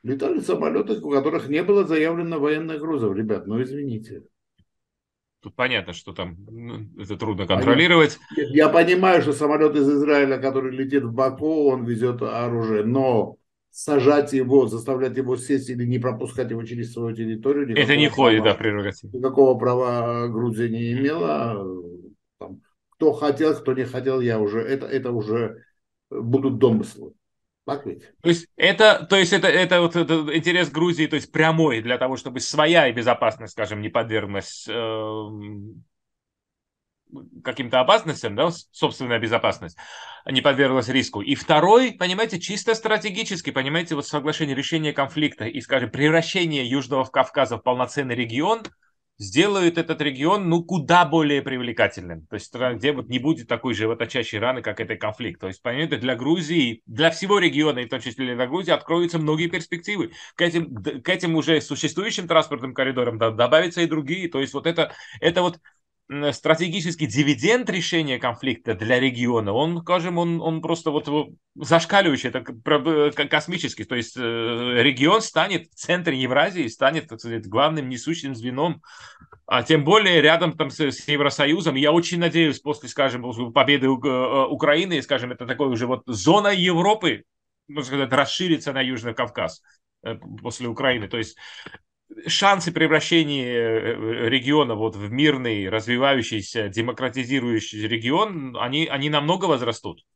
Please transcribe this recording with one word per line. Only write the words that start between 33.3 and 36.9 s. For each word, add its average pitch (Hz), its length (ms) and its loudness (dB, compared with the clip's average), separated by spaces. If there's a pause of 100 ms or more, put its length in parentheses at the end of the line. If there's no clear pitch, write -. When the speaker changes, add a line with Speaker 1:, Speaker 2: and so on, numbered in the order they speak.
Speaker 2:
скажем, 104 280 -6
не 107 80 -6
подверглась, 110 800 -4
эм, 107 1160 -8 (1600)